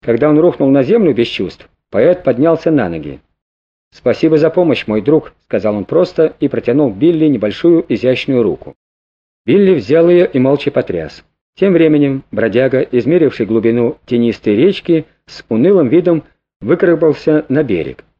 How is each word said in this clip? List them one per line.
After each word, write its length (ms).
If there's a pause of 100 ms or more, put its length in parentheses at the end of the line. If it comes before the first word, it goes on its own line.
Когда 260
он 80
рухнул 320
на 140
землю 300
без 140
чувств, 420 (200)
поэт 340
поднялся 480
на 180
ноги. 320 (720)
"Спасибо 440
за 120
помощь, 380
мой 140
друг", — 320 (120)
сказал 300
он 100
просто 540
и 100
протянул 420
Билли 360
небольшую 600
изящную 560
руку. 320 (680)
Билли 300
взял 340
её 160
и 140
молча 320
потряс. 520 (320)
Тем 180
временем 580
бродяга, 500
измеривший 640
глубину 600
тенистой 500
речки, 500 (200)
с 240
унылым 400
видом 340 (380)
выкарабкался 880
на 140
берег. 420 (140)